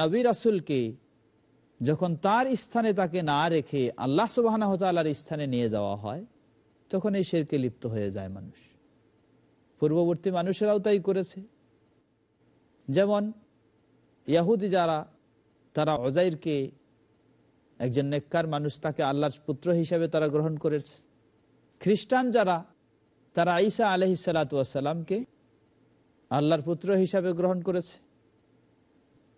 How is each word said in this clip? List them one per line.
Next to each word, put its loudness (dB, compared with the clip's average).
নবী 2
রাসূলকে 0
যখন 0
তার 4
স্থানে 0
তাকে -2
না 2
রেখে 0
আল্লাহ 2
সুবহানাহু 2
ওয়া 0
তাআলার 2
স্থানে -6
নিয়ে 2
যাওয়া -2
হয়, -8
তখন -2
এই 0
শিরকে 0
লিপ্ত -6
হয়ে -2
যায় -10
মানুষ। -16
পূর্ববর্তী 0
মানুষেরাও 0
তাই 2
করেছে। -2
যেমন 2
ইয়াহুদি 2
যারা, 2
তারা 2
ওজাইরকে 0
একজন 0
নেককার -2
মানুষ, -2
তাকে -2
আল্লাহর 0
পুত্র -6
হিসেবে 0
তারা 2
গ্রহণ 0
করেছে। -4
খ্রিস্টান 2
যারা, 4
তারা 4
ঈসা 2
আলাইহিস 2
সালাতু 0
ওয়াস 0
সালামকে -2
আল্লাহর 2
পুত্র -4
হিসাবে 0
গ্রহণ 0
করেছে, -4